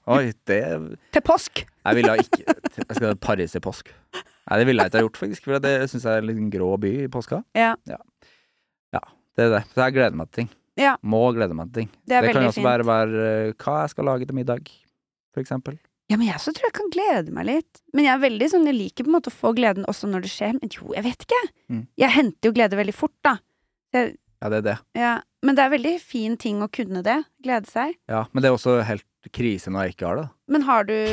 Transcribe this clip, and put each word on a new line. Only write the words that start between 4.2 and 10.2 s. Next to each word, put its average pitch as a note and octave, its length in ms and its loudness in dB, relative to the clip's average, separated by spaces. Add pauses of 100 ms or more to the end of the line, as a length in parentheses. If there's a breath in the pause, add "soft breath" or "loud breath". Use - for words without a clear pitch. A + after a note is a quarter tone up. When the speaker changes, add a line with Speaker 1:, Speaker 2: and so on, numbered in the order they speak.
Speaker 1:
det B2 80 4
ville A#2+ 160 4
jeg - 80 -2
ikke A2+ 80 4
ha A2+ 60 4
gjort, - 160 -8
faktisk, F#3+ 260 -8
for C#3 160 0
det C#3 80 2 (160)
synes A#2+ 160 -8
jeg A2+ 80 0
er A2 80 2
en A2 80 -4
liten G#2+ 240 -2
grå F#2 160 0 (120)
by G2+ 100 0 (160)
i - 60 -6
påska. B2+ 260 -6 (180)
Speaker 2:
Ja. A3+ 140 2 (180)
Speaker 1:
Ja. - 80 -12 (960)
Ja, - 80 -2 (400)
det A#2 80 4
er A2 80 4
det. G2+ 60 0 (100)
Så - 140 -2
jeg C3 100 0
gleder G2+ 240 2